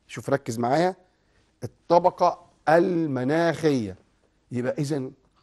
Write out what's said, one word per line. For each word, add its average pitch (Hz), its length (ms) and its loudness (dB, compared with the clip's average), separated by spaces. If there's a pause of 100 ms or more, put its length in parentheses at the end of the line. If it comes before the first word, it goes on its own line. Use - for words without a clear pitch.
شوف - 220 -12
ركز 127 300 -4
معايا، 156 360 0 (680)
الطبقة 175 840 0 (240)
المناخية، 156 1300 0 (560)
يبقى 123 220 -4
إذن 139 380 -4 (320)